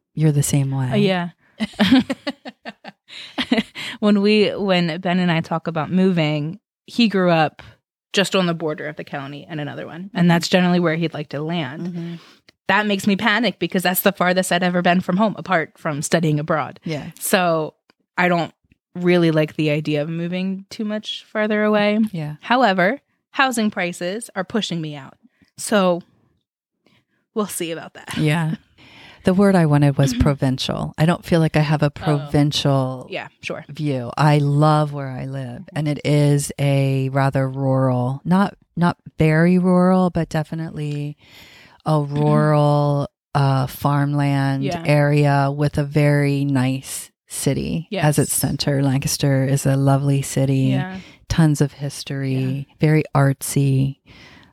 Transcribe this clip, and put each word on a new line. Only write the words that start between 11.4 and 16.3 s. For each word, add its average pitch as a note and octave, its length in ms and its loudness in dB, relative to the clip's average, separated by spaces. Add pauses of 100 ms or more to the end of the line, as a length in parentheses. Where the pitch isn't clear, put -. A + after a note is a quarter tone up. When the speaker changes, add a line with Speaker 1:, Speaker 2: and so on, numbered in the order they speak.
Speaker 2:
land. E3 460 -8
Speaker 1:
Mm-hmm. E3+ 280 -10 (520)
Speaker 2:
That G#3 180 0
makes G3+ 220 -2
me G3 100 2
panic G#3+ 420 0
because F3+ 240 -2
that's F3+ 180 -2
the F#3+ 120 2
farthest F#3 400 0
I'd F3 100 2
ever F3+ 180 0
been F3+ 200 2
from F#3 160 -2
home, G#3+ 200 0
apart E3 400 -4
from D3 240 -6
studying D#3+ 380 0